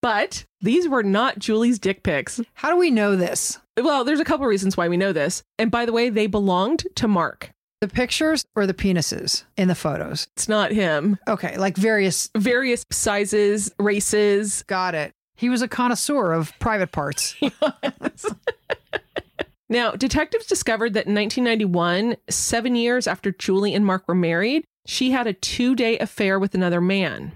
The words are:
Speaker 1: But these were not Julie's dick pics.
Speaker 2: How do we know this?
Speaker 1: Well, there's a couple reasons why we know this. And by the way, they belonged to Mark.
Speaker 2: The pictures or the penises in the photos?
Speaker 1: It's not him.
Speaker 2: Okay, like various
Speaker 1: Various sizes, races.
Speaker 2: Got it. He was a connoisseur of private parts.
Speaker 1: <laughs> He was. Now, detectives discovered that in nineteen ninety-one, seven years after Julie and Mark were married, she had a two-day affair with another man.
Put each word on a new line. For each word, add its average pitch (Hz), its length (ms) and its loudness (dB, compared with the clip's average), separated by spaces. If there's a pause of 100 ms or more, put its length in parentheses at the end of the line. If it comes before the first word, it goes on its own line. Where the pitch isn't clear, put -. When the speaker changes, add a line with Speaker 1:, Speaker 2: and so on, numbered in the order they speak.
Speaker 1:
But 233 440 -2 (160)
these 277 280 4
were 262 140 2
not 208 380 2
Julie's 226 400 2
dick - 240 -2
pics. 147 360 -2 (140)
Speaker 2:
How - 160 -4
do 349 60 4
we 349 140 4
know 208 260 4
this? - 420 -2 (180)
Speaker 1:
Well, 254 280 2
there's 285 160 2
a 330 40 0
couple 277 220 0
reasons 196 300 0
why 175 120 0
we 175 80 0
know 190 160 2
this. 156 300 -2 (160)
And 220 140 0
by 233 140 0
the 226 60 -2
way, 233 160 2
they 214 200 0
belonged 202 560 0 (100)
to - 140 0
Mark. 175 420 0 (300)
Speaker 2:
The 208 80 -4
pictures 269 560 0 (100)
or 208 120 0
the 190 80 0
penises - 680 -2 (120)
in 190 120 2
the 180 60 2
photos? 151 600 -6
Speaker 1:
It's - 120 -6
not 214 220 0
him. 185 480 0 (100)
Speaker 2:
Okay, - 300 -4
like 190 180 -2
various 202 600 2
Speaker 1:
Various 240 540 0
sizes, 208 880 0
races. 208 880 0
Speaker 2:
Got 185 300 -4
it. 151 180 -6 (240)
He 240 120 -2
was 247 140 0
a 254 60 -4
connoisseur 247 640 0
of 160 280 -2
private 214 320 -2
parts. 143 400 -4
Speaker 1:
<laughs> - 80 -8
He 277 200 0
was. - 760 -4 (1300)
Now, 233 240 0
detectives 302 540 -2
discovered 226 480 0
that 208 120 0
in 202 80 2
nineteen 220 300 0
ninety-one, 202 720 2 (140)
seven 233 440 -2
years 240 320 2
after 196 260 -2
Julie 196 420 0
and 208 100 2
Mark 190 240 0
were 175 60 0
married, 185 500 0 (220)
she 254 240 0
had 247 160 0
a 202 80 -2
two-day 240 640 0
affair 196 400 0
with 196 160 -2
another 175 260 2
man. 180 560 -2